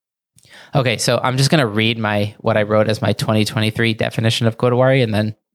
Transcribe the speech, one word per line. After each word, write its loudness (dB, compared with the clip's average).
Okay, 0
so 0
I'm -2
just 2
gonna 4
read 0
my, -2
what 0
I 2
wrote 2
as -2
my 0
twenty 0
twenty-three -2
definition -2
of -6
Kodawari, 2
and -4
then -2